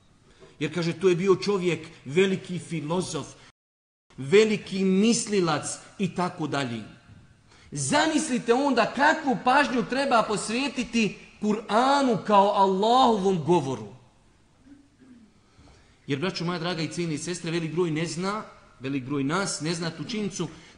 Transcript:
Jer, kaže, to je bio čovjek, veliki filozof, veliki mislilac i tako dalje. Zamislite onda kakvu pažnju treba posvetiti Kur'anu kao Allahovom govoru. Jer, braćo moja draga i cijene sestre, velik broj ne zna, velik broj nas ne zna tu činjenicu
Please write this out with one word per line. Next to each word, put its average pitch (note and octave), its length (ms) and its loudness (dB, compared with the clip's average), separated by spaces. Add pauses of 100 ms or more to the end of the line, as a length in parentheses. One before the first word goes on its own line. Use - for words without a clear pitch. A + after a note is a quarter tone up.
(580)
Jer, D3+ 160 -6
kaže, E3+ 180 -2
to E3+ 160 2
je F3+ 80 6
bio F#3 200 4
čovjek, F3+ 500 -2 (180)
veliki F3+ 540 0
filozof, D#3+ 680 -4 (880)
veliki F#3+ 680 2
mislilac F#3+ 800 2 (340)
i G3 160 -2
tako F3 320 -4
dalje. C3 360 -4 (880)
Zamislite B3 840 0
onda C4 320 2
kakvu C#4+ 580 0
pažnju B3+ 460 2
treba B3 320 2
posvetiti A3+ 920 -2 (260)
Kur'anu A#3 840 2
kao G3+ 220 6
Allahovom G3 960 4
govoru. C3 420 0 (2250)
Jer, C#3 120 -4
braćo F3+ 260 -4
moja F3 140 -4
draga E3 240 -4
i D#3 60 -4
cijene D#3+ 300 -4
sestre, E3+ 320 -8
velik D#3+ 240 -4
broj F3 160 0
ne D#3 160 -2
zna, F#3+ 360 -6 (380)
velik C3+ 240 -6
broj C#3 200 -2
nas F3+ 360 -2
ne D#3+ 140 -2
zna E3 160 -4
tu D#3 140 -10
činjenicu G3 440 -6 (300)